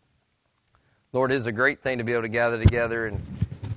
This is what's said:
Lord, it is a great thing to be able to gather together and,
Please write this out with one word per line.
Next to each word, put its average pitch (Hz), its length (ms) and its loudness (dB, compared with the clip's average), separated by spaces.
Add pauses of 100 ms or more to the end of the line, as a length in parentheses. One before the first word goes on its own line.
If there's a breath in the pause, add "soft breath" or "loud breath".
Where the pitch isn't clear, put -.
(1120)
Lord, 127 200 2
it 139 40 2
is 113 100 -2
a 117 60 -2
great 127 280 0
thing 131 160 -2
to 120 80 -4
be 120 80 -2
able 117 100 0
to 113 60 -4
gather 117 340 0
together 117 440 4
and, 101 160 -6 (540)